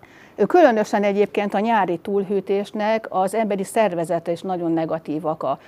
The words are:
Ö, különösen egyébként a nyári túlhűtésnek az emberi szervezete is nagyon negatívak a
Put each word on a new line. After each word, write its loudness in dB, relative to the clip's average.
Ö, 0
különösen 4
egyébként 0
a 2
nyári 0
túlhűtésnek -2
az -2
emberi -2
szervezete 0
is -6
nagyon -2
negatívak -4
a -2